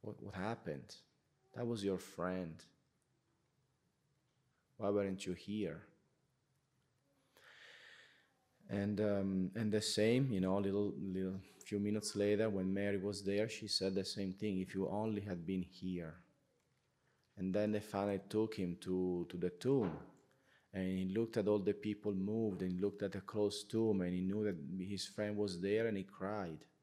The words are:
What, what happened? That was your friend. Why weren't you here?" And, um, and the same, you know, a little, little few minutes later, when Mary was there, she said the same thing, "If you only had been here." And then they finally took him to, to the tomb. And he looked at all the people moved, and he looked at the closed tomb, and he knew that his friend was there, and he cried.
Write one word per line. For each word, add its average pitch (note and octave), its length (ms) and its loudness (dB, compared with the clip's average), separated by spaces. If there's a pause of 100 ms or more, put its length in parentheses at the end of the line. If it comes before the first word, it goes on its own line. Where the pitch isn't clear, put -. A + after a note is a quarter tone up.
What, - 200 -12
what G2 140 -8
happened? F#2 600 -4 (600)
That A#2+ 100 -4
was A#2 160 -2
your G2 160 2
friend. F2+ 640 -4 (2250)
Why G#2 140 0
weren't G2 360 0
you F#2 80 -2
here?" G2 480 -4 (3000)
And, G2+ 300 0
um, G2 560 2
and G#2+ 160 0
the G#2 100 4
same, A#2+ 480 4
you G2 120 2
know, F#2 160 4
a - 20 4
little, G2+ 380 2
little F#2+ 420 -4 (240)
few G#2 160 -2
minutes G#2 380 0
later, G#2 320 6
when F#2+ 240 0
Mary G2+ 240 2
was G2 260 -2
there, G2+ 240 2
she A2 220 -8
said F#2+ 260 2
the F#2+ 80 2
same F#2+ 300 -4
thing, G2 260 0
"If F#2 160 -4
you F#2+ 140 2
only G#2+ 320 0
had F#2+ 240 -4
been F#2 180 0
here." F2 520 -6 (1200)
And F#2+ 160 0
then G#2 180 4
they G#2+ 80 2
finally G2+ 480 0
took A2 280 0
him F2+ 260 -2
to, F#2 480 0
to - 80 -8
the F2+ 120 0
tomb. A2+ 480 0 (760)
And F#2+ 120 -2
he F#2+ 200 0
looked A2+ 320 0
at G2+ 100 2
all G#2 120 6
the G2 140 2
people G#2 400 -2
moved, G2+ 480 0
and F#2 120 0
he F2+ 40 -2
looked G2 240 0
at G2 120 -2
the G2 80 -6
closed - 500 -2
tomb, A2 300 4
and F2+ 120 0
he F2+ 60 0
knew G2 240 0
that G2+ 140 0 (280)
his G2 200 -4
friend G#2 320 -4
was F#2+ 240 0
there, G#2 260 4
and A2 100 0
he F#2+ 60 -2
cried. F#2+ 540 -4 (260)